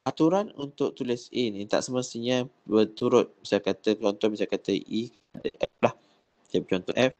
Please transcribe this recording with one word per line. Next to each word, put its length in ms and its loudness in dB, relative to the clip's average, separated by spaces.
Aturan 560 2
untuk 400 -4
tulis 320 -4
A 140 -2
ni 160 -8
tak 160 0
semestinya 640 -2
berturut. 800 2
Saya 160 2
kata 400 0
contoh, 320 0
saya 160 -2
kata 240 -4
E, 400 -4
F 300 -4
lah. 80 4
Saya 160 0
contoh 320 -4
F. 240 2